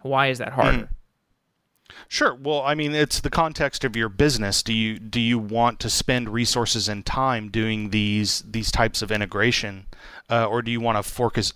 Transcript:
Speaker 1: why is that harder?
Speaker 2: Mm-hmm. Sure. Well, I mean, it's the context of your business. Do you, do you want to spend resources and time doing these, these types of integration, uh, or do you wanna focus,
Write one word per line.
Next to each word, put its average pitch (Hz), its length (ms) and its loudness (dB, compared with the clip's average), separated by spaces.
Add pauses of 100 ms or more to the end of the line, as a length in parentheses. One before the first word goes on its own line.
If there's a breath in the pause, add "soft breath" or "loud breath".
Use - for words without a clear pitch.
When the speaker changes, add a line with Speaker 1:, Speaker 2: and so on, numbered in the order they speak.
Speaker 1:
why 135 260 2
is 127 120 -2
that 113 140 -6
harder? 117 260 4
Speaker 2:
Mm-hmm. - 1120 -14 (140)
Sure. 240 260 2
Well, 139 300 -2
I 139 100 2
mean, 151 220 0
it's 151 240 2
the 143 100 -2
context 156 540 0
of 117 120 -2
your 113 140 0
business. 107 540 2
Do 117 100 -2
you, 110 240 0
do 110 220 -4
you 117 180 2
want 113 440 0
to 113 100 -4
spend 123 380 0
resources 110 600 0
and 104 160 -6
time 127 440 0
doing 107 420 -2
these, 104 580 2
these - 220 -2
types 113 320 0
of 101 80 -6
integration, 101 760 -2 (460 loud breath)
uh, 117 160 2
or 117 160 -2
do 117 80 -6
you 117 100 -2
wanna 110 220 0
focus, - 520 0